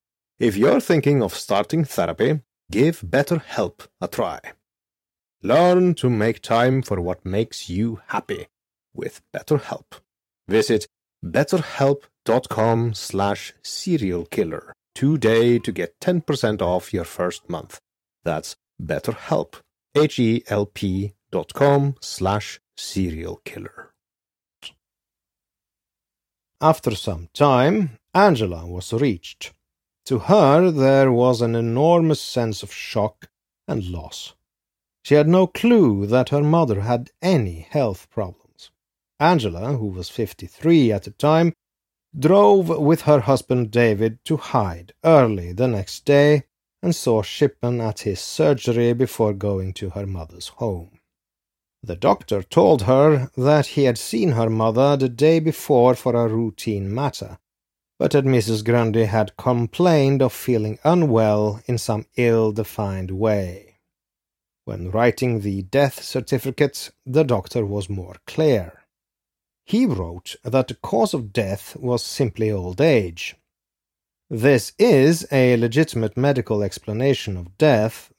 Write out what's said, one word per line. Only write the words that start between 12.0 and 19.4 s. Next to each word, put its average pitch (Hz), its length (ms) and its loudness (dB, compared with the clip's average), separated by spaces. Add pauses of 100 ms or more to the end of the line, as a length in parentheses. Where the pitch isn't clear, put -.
dot 120 240 0
com 113 440 0
slash 101 600 -6 (100)
serial 98 640 -4
killer - 480 -6 (200)
today 120 680 2
to 113 120 -8
get 90 300 -8
ten 180 180 0
percent 113 420 -2
off 90 320 -2
your 87 120 -6
first - 440 -8
month. - 300 -12 (460)
That's 78 320 -6 (260)
BetterHelp, - 800 -6 (340)